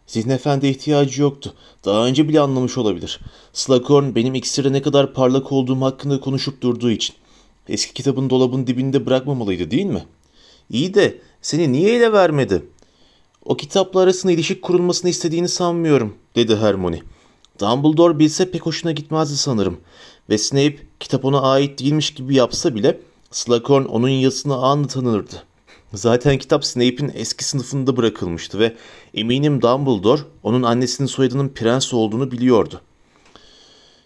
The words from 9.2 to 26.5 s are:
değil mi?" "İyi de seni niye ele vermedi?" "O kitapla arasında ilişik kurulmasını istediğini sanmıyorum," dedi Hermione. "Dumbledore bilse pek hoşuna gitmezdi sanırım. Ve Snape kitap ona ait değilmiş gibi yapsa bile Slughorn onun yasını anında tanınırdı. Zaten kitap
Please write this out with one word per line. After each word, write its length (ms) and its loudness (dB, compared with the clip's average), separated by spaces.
değil 160 0
mi?" 180 -4
"İyi 240 -4
de 240 2
seni 300 -2
niye 240 2
ele 160 4
vermedi?" 500 2
"O 120 -2
kitapla 440 -2
arasında 320 2
ilişik 300 -2
kurulmasını 480 0
istediğini 380 -4
sanmıyorum," 680 0
dedi 200 2
Hermione. 460 -2
"Dumbledore 580 4
bilse 320 2
pek 160 -8
hoşuna 260 -4
gitmezdi 440 -4
sanırım. 440 -2
Ve 80 2
Snape 380 0
kitap 240 -4
ona 160 2
ait 400 0
değilmiş 340 0
gibi 200 -4
yapsa 400 2
bile 260 0
Slughorn 540 0
onun 240 0
yasını 480 0
anında 320 0
tanınırdı. 540 -4
Zaten 440 2
kitap 260 -2